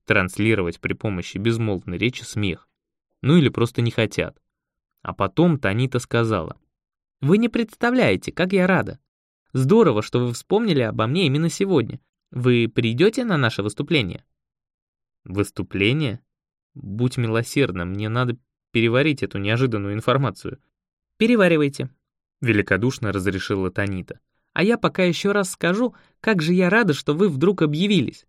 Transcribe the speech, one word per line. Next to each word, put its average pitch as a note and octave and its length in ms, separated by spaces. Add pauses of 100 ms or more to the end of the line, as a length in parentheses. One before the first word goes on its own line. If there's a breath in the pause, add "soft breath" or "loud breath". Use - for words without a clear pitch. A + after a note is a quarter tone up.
транслировать G2+ 760
при - 140
помощи F#2 440
безмолвной G#2 600
речи A2+ 260
смех. - 460 (520)
Ну D3 160
или C#3 120
просто A#2 320
не A#2 100
хотят. - 480 (640)
А E2+ 120
потом D3 440
Танита A#2+ 420
сказала: A2 580 (640)
«Вы E3 180
не A#3 100
представляете, A#3 840
как F#3 220
я F3+ 140
рада. C3+ 320 (540)
Здорово, C3+ 500
что - 160
вы B2 140
вспомнили F#3 480
обо A2 260
мне E3+ 180
именно D3+ 240
сегодня. E3 500 (300)
Вы A#2+ 440
придете C#3 520
на G3+ 120
наше A2+ 260
выступление?» B2+ 600 (1000)
«Выступление? G2+ 960 (560)
Будь A#2 420
милосердна, A2+ 680
мне G2+ 240
надо A#2+ 280 (380)
переварить B2 480
эту G2 140
неожиданную G#2+ 560
информацию». A#2 680 (560)
«Переваривайте», E3+ 760 (520)
великодушно G#2 720
разрешила F#2+ 580
Танита. G2 480 (320)
«А D#3+ 120
я A3+ 140
пока F#3 260
еще F3+ 280
раз G3+ 200
скажу, G3+ 440 (240 soft breath)
как G#3 220
же D#3+ 120
я F3+ 160
рада, G#3 240
что D3 200
вы F#3 160
вдруг E3+ 320
объявились. D#3+ 680